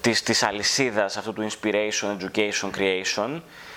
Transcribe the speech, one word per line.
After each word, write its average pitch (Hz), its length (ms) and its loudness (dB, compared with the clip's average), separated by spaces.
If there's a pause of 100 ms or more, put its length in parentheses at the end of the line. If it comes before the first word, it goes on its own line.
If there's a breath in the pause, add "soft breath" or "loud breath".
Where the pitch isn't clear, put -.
της, 113 220 2
της - 200 2
αλυσίδας 104 720 2
αυτού 107 160 -6
του 107 180 -2
inspiration, 104 680 0
education, 101 580 0
creation. 101 640 0 (360 loud breath)